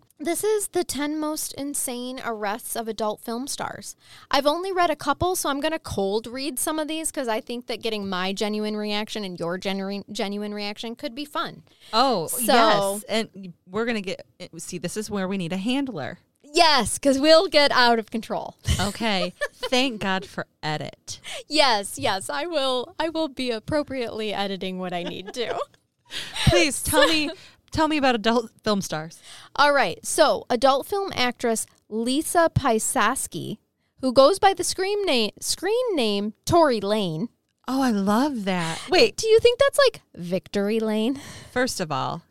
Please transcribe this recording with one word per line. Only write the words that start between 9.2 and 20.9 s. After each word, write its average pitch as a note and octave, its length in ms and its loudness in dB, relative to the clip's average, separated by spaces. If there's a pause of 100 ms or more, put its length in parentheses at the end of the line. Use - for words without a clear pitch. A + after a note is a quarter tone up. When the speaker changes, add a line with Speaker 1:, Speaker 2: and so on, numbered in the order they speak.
Speaker 1:
and F3+ 160 -10
your E3+ 200 -4
genuine, G3 520 -6
genuine G#3 420 -6
reaction G#3 420 -8
could D4 180 -10
be C#4+ 120 -10
fun. D4 360 -8 (320)
Speaker 2:
Oh, A3 340 2
Speaker 1:
So - 140 -6
Speaker 2:
yes. G#3+ 680 4
And G3 460 -6 (160)
we're G#3+ 160 -4
gonna A3+ 160 -2
get, F#3 240 -8 (320)
see, F3 220 -10
this F3 180 -6
is G#3+ 140 -6
where F#3+ 160 -2
we G3 100 -4
need E3+ 160 -4
a F#3 40 -4
handler. A#3 600 -4 (360)
Speaker 1:
Yes, D4+ 440 4
'cause C4+ 220 2
we'll D#4+ 280 8
get C#4+ 240 6
out A#3+ 280 6
of G#3+ 120 -8
control. G#3 440 -6 (100)
<laughs> - 140 0
Speaker 2:
Okay. G3+ 540 -2 (360)
Thank B3 320 0
God F#3+ 240 -2
for - 220 -8 (160)
edit. - 560 -6 (280)